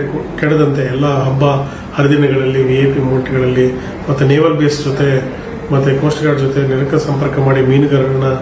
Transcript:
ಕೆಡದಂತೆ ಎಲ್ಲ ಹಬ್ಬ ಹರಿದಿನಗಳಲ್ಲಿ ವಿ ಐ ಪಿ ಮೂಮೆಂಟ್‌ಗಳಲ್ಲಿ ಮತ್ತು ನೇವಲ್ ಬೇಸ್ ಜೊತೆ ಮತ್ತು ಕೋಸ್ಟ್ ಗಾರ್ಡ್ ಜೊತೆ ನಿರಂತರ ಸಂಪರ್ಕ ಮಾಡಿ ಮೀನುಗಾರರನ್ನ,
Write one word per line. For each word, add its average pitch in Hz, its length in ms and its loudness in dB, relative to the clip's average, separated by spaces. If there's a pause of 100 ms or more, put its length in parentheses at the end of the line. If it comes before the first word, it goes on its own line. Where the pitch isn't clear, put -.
(400)
ಕೆಡದಂತೆ 147 420 0
ಎಲ್ಲ 135 420 0
ಹಬ್ಬ 135 200 0 (520)
ಹರಿದಿನಗಳಲ್ಲಿ 135 680 2
ವಿ 127 140 2
ಐ 135 160 2
ಪಿ 135 60 0
ಮೂಮೆಂಟ್‌ಗಳಲ್ಲಿ 127 720 0 (380)
ಮತ್ತು 143 160 0
ನೇವಲ್ 156 280 4
ಬೇಸ್ 147 320 0
ಜೊತೆ 139 540 -2 (320)
ಮತ್ತು 139 300 0
ಕೋಸ್ಟ್ 151 220 -2
ಗಾರ್ಡ್ 143 160 0
ಜೊತೆ 135 220 0
ನಿರಂತರ 139 360 0
ಸಂಪರ್ಕ 139 420 -2
ಮಾಡಿ 135 220 2
ಮೀನುಗಾರರನ್ನ, 135 640 2 (180)